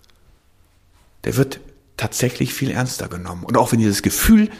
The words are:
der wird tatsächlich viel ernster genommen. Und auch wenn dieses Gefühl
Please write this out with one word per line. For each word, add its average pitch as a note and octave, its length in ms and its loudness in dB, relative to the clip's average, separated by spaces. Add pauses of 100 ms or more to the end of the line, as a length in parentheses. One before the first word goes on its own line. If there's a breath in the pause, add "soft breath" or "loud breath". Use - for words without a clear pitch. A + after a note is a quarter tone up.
(1200)
der A2 120 -2
wird C3 240 0 (360)
tatsächlich - 580 -4
viel - 160 -4
ernster B2 380 -4
genommen. F2+ 340 -10
Und A#2+ 140 -4
auch A#2 160 2
wenn A#2 80 4
dieses G#2 220 2
Gefühl G#3+ 580 4